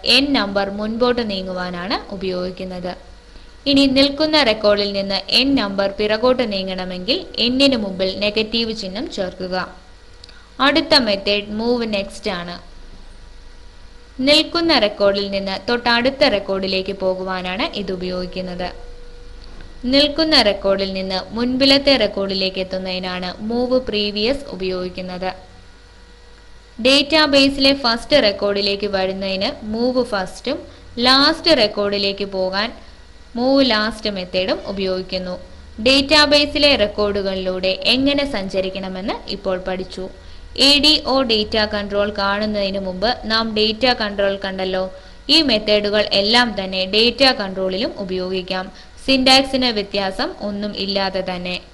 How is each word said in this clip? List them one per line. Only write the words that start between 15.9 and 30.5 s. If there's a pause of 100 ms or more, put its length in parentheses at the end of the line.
റെക്കോർഡിലേക്ക്
പോകുവാനാണ് (160)
ഇത്
ഉപയോഗിക്കുന്നത്. (1200)
നിൽക്കുന്ന (140)
റെക്കോർഡിൽ
നിന്ന് (180)
മുൻപിലത്തെ
റെക്കോർഡിലേക്ക്
എത്തുന്നതിനാണ് (180)
move (100)
previous (100)
ഉപയോഗിക്കുന്നത്. (1600)
ഡേറ്റാബേസിലെ (100)
ഫസ്റ്റ്
റെക്കോർഡിലേക്ക്
വരുന്നതിന് (240)
മൂവ്
ഫസ്റ്റും (480)